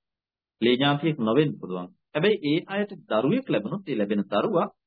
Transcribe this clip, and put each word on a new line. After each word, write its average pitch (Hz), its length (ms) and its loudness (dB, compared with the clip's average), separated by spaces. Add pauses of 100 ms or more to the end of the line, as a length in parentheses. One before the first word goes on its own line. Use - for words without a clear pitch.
(600)
ලේ 120 140 4
ඥාතියෙක් 147 440 0
නොවෙන්න 123 360 2
පුළුවන්. 90 340 -10 (200)
හැබැයි 190 360 0
ඒ 147 200 2
අයට 202 280 -6 (120)
දරුවෙක් 135 420 0
ලැබුණොත් 139 380 -2
ඒ 135 120 -4
ලැබෙන 101 300 0
දරුවා 170 400 0 (200)